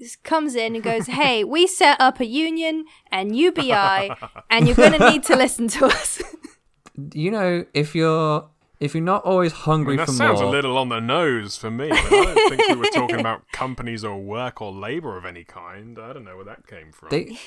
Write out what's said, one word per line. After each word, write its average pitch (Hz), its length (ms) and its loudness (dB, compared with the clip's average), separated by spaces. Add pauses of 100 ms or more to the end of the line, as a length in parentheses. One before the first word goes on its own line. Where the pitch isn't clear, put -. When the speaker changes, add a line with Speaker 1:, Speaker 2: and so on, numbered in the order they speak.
Speaker 1:
s-, 233 160 -16
comes 302 380 -2
in 226 200 -2
and 220 80 -8
goes, 226 240 -2
Speaker 2:
<laughs> 247 140 -4
Speaker 1:
"Hey, 240 220 2
we 330 240 2
set 285 340 4
up 262 180 4
a 254 60 -2
union 320 600 -2 (260)
and 202 240 -4
U 330 160 4
B 285 200 -2
I, 196 440 2 (340)
and 233 180 4
you're 240 80 4
gonna 247 360 6
need 302 140 2
to 330 100 2
listen 247 320 2
to - 180 0
us." - 420 0
<laughs> - 40 -20 (840)
Speaker 3:
You 160 180 -2
know, 180 420 0
if 151 220 -2
you're, 160 540 0 (320)
if 147 120 -4
you're 165 100 -2
not 196 200 0
always 180 300 2
Speaker 2:
I - 20 -16
mean, - 80 -16
Speaker 3:
hungry 151 340 2
Speaker 2:
that 131 100 -2
Speaker 3:
for 143 40 0
Speaker 2:
sounds 135 300 2
Speaker 3:
more, 101 80 0
Speaker 2:
a - 20 -2
little 135 260 0
on 131 120 0
the 113 100 -4
nose 120 580 -2
for 113 140 -10
me. 135 180 -6
I, - 200 0
mean, 370 180 4
I - 80 -4
don't 427 140 4
think 427 200 0
we 311 60 2
were - 180 -2
talking 233 260 -2
Speaker 1:
<laughs> - 0 -
Speaker 2:
about 113 340 -4
companies 120 500 -8
or 101 180 -8
work 113 400 -8
or 101 120 -10
labor 110 440 -8
of 90 80 -14
any 87 200 -14
kind. 98 520 -20
I 113 140 -16
don't 131 140 -18
know 92 100 -20
where 95 100 -18
that - 220 -20
came 80 240 -20
from. - 180 -20
Speaker 3:
they, - 380 -6